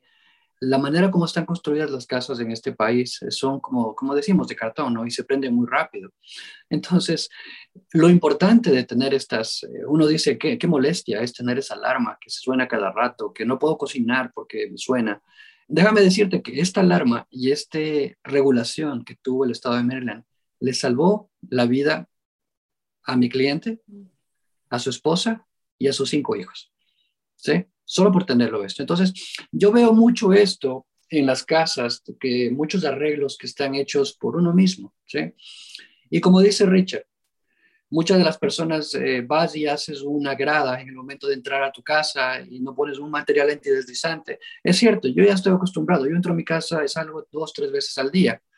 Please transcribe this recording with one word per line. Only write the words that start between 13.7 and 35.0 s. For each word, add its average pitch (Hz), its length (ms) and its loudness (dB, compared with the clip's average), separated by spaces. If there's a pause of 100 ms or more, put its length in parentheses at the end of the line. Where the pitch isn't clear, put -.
cocinar 123 580 -4
porque 107 340 -10
me - 80 -16
suena". 113 440 -2 (460)
Déjame 202 340 4
decirte 190 400 4
que 131 180 -8
esta 180 220 0
alarma 175 500 2
y 127 200 -2
este 151 720 -4
regulación 135 840 0
que 120 100 -18
tuvo 131 300 -2
el 120 60 -2
estado 123 260 -4
de 120 60 0
Maryland 123 420 -4 (340)
le 127 140 -2
salvó 151 580 0 (180)
la 123 160 2
vida 143 440 0 (960)
a 131 120 -4
mi 123 140 2
cliente, 143 520 -2 (880)
a 123 100 -4
su 131 120 -4
esposa 175 560 -2 (320)
y 131 80 0
a 135 60 2
sus 135 160 -2
cinco 131 260 -2
hijos, - 360 -12 (640)
¿sí? 170 300 0 (200)
Solo 185 260 4
por 180 140 4
tenerlo 113 380 0
esto. 98 200 -8
Entonces, 185 300 0 (380)
yo 190 200 4
veo 233 220 6
mucho 226 400 6
esto 190 520 2 (240)
en 147 160 2
las 131 180 0
casas, 160 600 -2 (160)
que 123 320 0
muchos 156 340 -2
arreglos 143 520 -2
que - 100 -14
están 139 280 -6
hechos 139 380 -2
por 120 220 -6
uno 170 180 2
mismo, 185 400 2 (120)